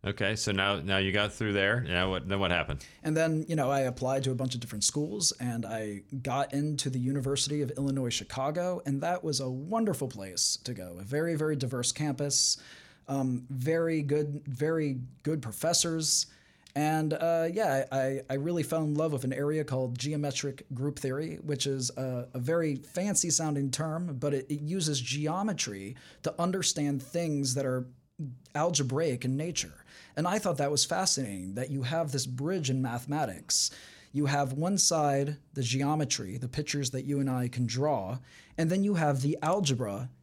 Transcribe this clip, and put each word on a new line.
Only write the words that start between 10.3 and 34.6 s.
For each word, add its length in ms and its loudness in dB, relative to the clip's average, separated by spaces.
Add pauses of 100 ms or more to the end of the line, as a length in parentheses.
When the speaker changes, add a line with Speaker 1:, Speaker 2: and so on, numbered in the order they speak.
Speaker 2:
to 100 -6
go. 260 -10
A 20 -10
very, 320 0
very 220 0
diverse 340 0
campus, 680 0 (500)
um, 420 0
very 520 0
good, 440 0
very 520 0 (260)
good 180 0
professors. 840 2 (500)
And, 380 2
uh, 380 2
yeah, 380 2
I, 300 2 (100)
I 40 0
really 280 0
fell 220 0
in 100 2
love 180 2
with 120 -2
an 80 0
area 320 0
called 340 0
geometric 680 -2 (100)
group 260 -2
theory, 420 -2
which 240 -2
is 300 0
a, 380 -4
a 40 -4
very 380 2
fancy 540 0
sounding 420 2
term, 480 -4
but 120 0
it, 160 -2
it 120 -4
uses 400 -2
geometry 960 -2 (260)
to 180 -2
understand 640 0
things 540 0
that 100 0
are 180 0 (680)
algebraic 680 2
in 120 0
nature. 480 -6 (320)
And 100 0
I 120 2
thought 200 0
that 120 2
was 140 4
fascinating, 680 -2
that 160 -4
you 120 -2
have 300 0
this 140 -2
bridge 440 -2
in 120 2
mathematics. 880 0 (420)
You 140 2
have 280 2
one 240 0